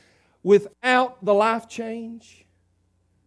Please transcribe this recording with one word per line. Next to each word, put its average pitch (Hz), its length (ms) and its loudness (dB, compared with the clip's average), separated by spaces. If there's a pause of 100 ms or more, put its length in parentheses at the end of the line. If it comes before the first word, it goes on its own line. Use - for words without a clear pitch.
(420)
without 240 840 0
the 202 100 2
life 226 340 0
change?" 226 800 -14 (800)